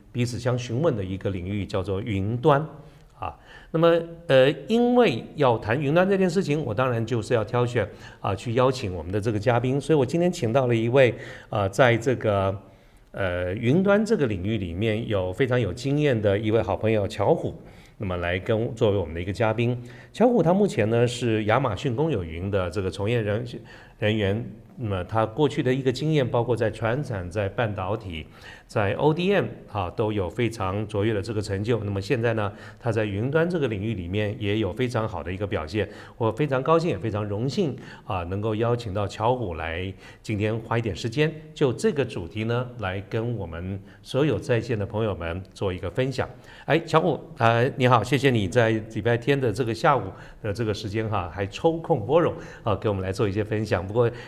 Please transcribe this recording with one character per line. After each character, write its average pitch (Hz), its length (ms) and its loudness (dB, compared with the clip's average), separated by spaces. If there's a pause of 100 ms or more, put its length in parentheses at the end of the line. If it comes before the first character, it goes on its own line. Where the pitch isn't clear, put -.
(100)
彼 120 140 -2
此 120 140 -6
相 123 200 -2
询 120 220 -4
问 156 160 2
的 98 80 -4
一 92 140 -6
个 104 100 -4
领 92 180 -4
域， 98 200 -2
叫 95 160 -2
做 95 180 -2
云 98 380 -2
端。 147 280 4 (520)
啊， - 180 -8 (360)
那 160 80 2
么， 165 200 6 (280)
呃， 131 200 8 (200)
因 240 260 4
为 196 300 4 (100)
要 127 240 4
谈 113 240 0
云 139 100 0
端 180 160 4
这 196 80 2
件 185 140 4
事 190 100 0
情， 147 240 0
我 110 80 -4
当 127 160 0
然 117 160 0
就 117 160 0
是 104 140 0
要 110 100 2
挑 123 220 0
选， 120 180 0 (360)
啊， 104 120 0
去 110 220 -4
邀 127 160 6
请 110 240 -4
我 85 80 -8
们 85 80 -8
的 92 100 0
这 110 120 -2
个 104 80 0
嘉 120 180 4
宾， 131 220 0
所 156 120 0
以 156 60 4
我 131 80 4
今 165 140 0
天 175 100 4
请 113 220 -2
到 127 160 4
了 120 80 4
一 113 120 2
位， 123 240 6 (380)
呃， 101 180 0
在 120 280 6
这 123 180 2
个， 98 420 0 (540)
呃， 90 440 -2
云 123 280 2
端 202 240 4
这 226 100 2
个 147 120 2
领 92 160 -4
域 110 120 0
里 92 160 -4
面 107 360 -2
有 92 240 -2
非 123 160 0
常 123 120 2
有 92 120 -2
经 135 260 -2
验 135 240 2
的 101 160 4
一 110 140 0
位 110 100 4
好 95 140 0
朋 110 120 0
友 104 200 2
乔 110 260 2
虎， 117 180 -4 (440)
那 107 100 -6
么 90 120 -2
来 87 200 -2
跟， 110 380 -2
作 107 160 4
为 101 40 2
我 95 80 0
们 76 80 -10
的 82 80 -6
一 90 40 -4
个 98 80 -4
嘉 110 200 0
宾。 120 300 0 (300)
乔 226 160 4
虎 240 120 4
他 165 140 4
目 208 100 4
前 110 240 2
呢 117 160 4
是 117 420 0
亚 107 120 4
马 127 160 0
逊 120 220 -4
公 156 120 0
有 113 140 0
云 85 300 -6
的 92 180 0
这 101 100 -4
个 92 80 0
从 101 220 -4
业 120 100 0
人-， 107 240 -2 (540)
人 107 180 2
员， 107 320 0 (280)
那 120 120 -6
么 92 140 -2
他 110 240 0
过 139 220 0
去 131 120 -2
的 127 140 2
一 135 80 -2
个 131 80 2
经 151 220 -2
验 143 120 2
包 120 200 0
括 120 100 0
在 107 160 0
传 117 320 -2
产、 101 260 -6
在 98 200 -2
半 113 240 -2
导 92 240 -4
体、 80 280 -10 (420)
在 101 280 0
O 147 180 4
D 175 220 0
M， 156 120 2 (260)
啊， 92 180 -2
都 110 220 -2
有 95 180 -2
非 120 180 0
常 101 380 -4
卓 104 180 -2
越 113 80 2
的 101 80 0
这 104 140 -6
个 104 80 -2
成 101 220 -2
就。 110 180 0
那 101 80 -2
么 98 100 -2
现 117 200 0
在 113 140 2
呢， 104 180 -2 (260)
他 117 140 -2
在 110 120 2
云 107 240 -2
端 160 200 2
这 180 100 -2
个 139 80 0
领 104 160 -2
域 113 120 -2
里 90 120 -6
面 104 320 -2
也 104 200 0
有 104 140 0
非 127 160 -2
常 110 200 -2
好 87 120 -6
的 82 120 -6
一 95 40 -6
个 104 80 -4
表 87 220 -2
现， 95 220 -2 (280)
我 113 140 0
非 143 160 -2
常 135 160 0
高 160 160 4
兴 170 120 0
也 107 80 -2
非 107 120 -4
常 104 140 -2
荣 104 240 -4
幸， 143 280 0 (280)
啊， 92 200 -4
能 95 160 -4
够 110 140 -2
邀 117 220 0
请 113 180 -6
到 101 120 -2
乔 110 280 0
虎 104 200 -4
来 82 380 -6 (300)
今 104 160 -4
天 107 220 0
花 117 180 -2
一 117 40 -2
点 104 120 -4
时 117 160 -6
间， 151 220 0 (200)
就 135 200 2
这 220 200 0
个 143 120 0
主 101 240 -8
题 107 160 -6
呢， 120 240 -2 (100)
来 98 300 -4
跟 117 280 -4
我 95 80 -6
们 87 360 -8 (220)
所 135 220 0
有 117 140 2
在 120 220 0
线 120 180 -2
的 98 80 -2
朋 107 180 -2
友 104 100 0
们 85 280 -6 (100)
做 98 200 -2
一 90 60 -6
个 87 120 -6
分 131 220 -2
享。 120 160 -4 (380)
哎， 143 140 4
乔 160 200 2
虎， 165 180 0 (200)
呃， 117 380 6
你 127 120 4
好， 120 160 6
谢 143 120 0
谢 131 140 6
你 110 160 2
在 113 240 4
礼 110 320 -4
拜 117 140 2
天 139 240 0
的 120 120 0
这 123 120 -2
个 113 100 -2
下 143 220 4
午 104 80 -2 (360)
的 104 120 -4
这 113 120 -2
个 107 80 0
时 - 160 -6
间 110 200 -2
哈， 95 200 -2
还 98 180 -6
抽 165 320 0
空 143 280 -2
拨 156 160 4
冗， 123 100 2 (300)
啊， 101 140 0
给 113 120 -2
我 101 60 2
们 95 80 -4
来 92 80 -4
做 104 180 0
一 95 40 -2
些 104 100 -2
分 107 240 -2
享。 92 220 0
不 101 60 -8
过 117 160 2 (180)